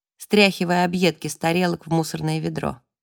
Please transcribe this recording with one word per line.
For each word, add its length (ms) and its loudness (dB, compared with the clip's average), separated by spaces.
стряхивая 680 2
объедки 420 0
с 80 -10
тарелок 520 -2
в 20 -8
мусорное 500 -2
ведро. 400 -6